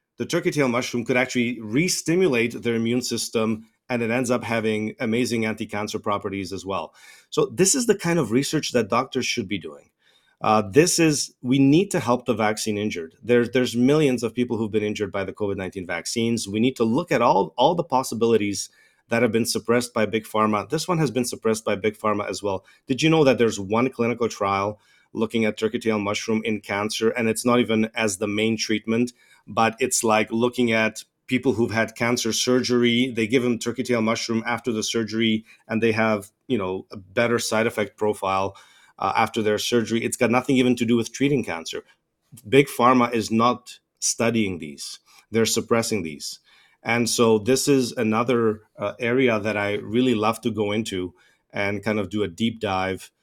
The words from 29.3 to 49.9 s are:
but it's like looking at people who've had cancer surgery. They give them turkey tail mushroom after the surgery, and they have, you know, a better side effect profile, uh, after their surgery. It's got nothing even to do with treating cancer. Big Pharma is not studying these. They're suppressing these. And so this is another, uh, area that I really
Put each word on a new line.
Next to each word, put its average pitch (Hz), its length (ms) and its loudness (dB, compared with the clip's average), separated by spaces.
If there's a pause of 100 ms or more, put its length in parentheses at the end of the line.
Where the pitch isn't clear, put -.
but 113 320 0
it's 123 240 -2
like 110 280 2
looking 117 420 0
at 110 320 0 (240)
people 127 260 0
who've 113 180 0
had 110 240 -2
cancer 120 360 0
surgery. 120 800 2
They 113 160 -2
give 120 160 2
them 120 160 0
turkey 120 260 -6
tail 117 180 0
mushroom 113 440 -2
after 120 240 -4
the 110 120 -2
surgery, 110 640 -2 (200)
and 110 160 -2
they 113 100 4
have, 110 380 0 (160)
you 127 120 0
know, 95 320 -6
a 117 80 -18
better 113 400 0
side 113 280 0
effect 107 300 -4
profile, 98 580 -2 (440)
uh, 98 160 0
after 113 280 2
their 104 160 2
surgery. 113 440 0
It's 117 140 -4
got 117 140 2
nothing 123 260 2
even 127 200 4
to 123 80 -2
do 117 120 2
with 113 160 -2
treating 139 320 0
cancer. 82 400 -8 (640)
Big 139 180 6
Pharma 120 460 4
is 107 180 0
not 117 480 0 (200)
studying 110 600 0
these. 73 400 -14 (320)
They're 113 160 2
suppressing 113 560 0
these. 78 360 -10 (440)
And 117 280 0
so 113 280 4
this 123 300 0
is 131 240 2
another, 113 720 0 (160)
uh, 101 200 -4
area 120 420 2
that 104 160 -2
I 104 180 -2
really 117 400 0